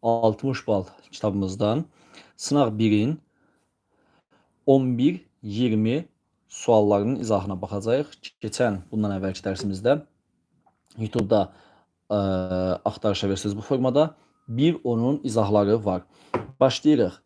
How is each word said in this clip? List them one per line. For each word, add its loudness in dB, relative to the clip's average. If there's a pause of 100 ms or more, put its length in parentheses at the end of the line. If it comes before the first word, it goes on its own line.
altmış 0
bal 0 (300)
kitabımızdan -2 (520)
sınaq 0
birin 2 (1500)
on 4
bir, 2 (220)
iyirmi 0 (400)
suallarının 2
izahına -2
baxacağıq. -4 (320)
Keçən, -2 (100)
bundan -2
əvvəlki -6
dərsimizdə -2 (1000)
YouTube-da, -2 (580)
ə, 0 (680)
axtarışa -2
verirsiniz -4
bu -10
formada. 0 (320)
Bir 0
onun 0
izahları 2
var. -2 (580)
Başlayırıq. 2